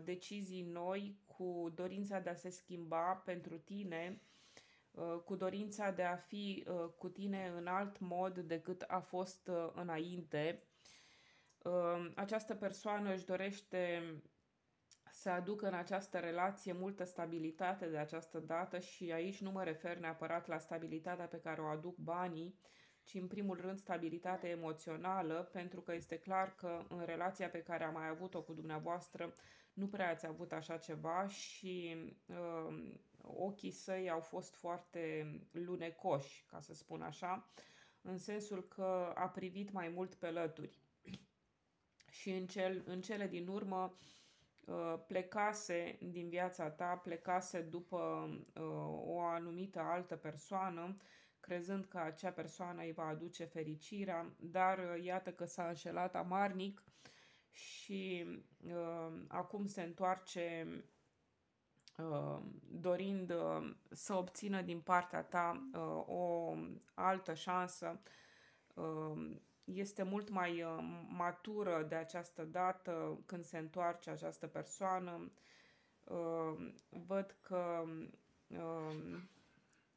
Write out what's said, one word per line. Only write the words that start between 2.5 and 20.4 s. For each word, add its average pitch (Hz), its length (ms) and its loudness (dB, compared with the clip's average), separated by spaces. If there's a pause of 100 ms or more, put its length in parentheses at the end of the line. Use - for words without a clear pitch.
pentru 175 320 -4
tine, 180 640 -4 (720)
uh, 170 340 -2
cu 196 100 -2
dorința 202 560 2
de 180 120 2
a 175 120 4
fi, 196 520 -4
uh, 170 300 0
cu 180 120 -4
tine 190 480 0
în 175 100 -2
alt 196 320 0
mod 185 400 2
decât 165 480 -2
a 185 120 2
fost, 185 480 -2
uh, 170 260 2
înainte. 170 920 0 (920)
Uh, 175 580 4
această 214 400 2
persoană 202 580 2
își 185 120 0
dorește 185 760 2 (1080)
să - 180 -2
aducă 196 380 2
în 190 60 6
această 185 460 0
relație 175 540 4
multă 185 300 0
stabilitate 170 840 0
de 160 120 0
această 160 420 -2
dată 170 400 0
și 180 320 -4
aici 180 300 0
nu 196 100 -2
mă 190 120 0
refer 170 340 0
neapărat 165 500 0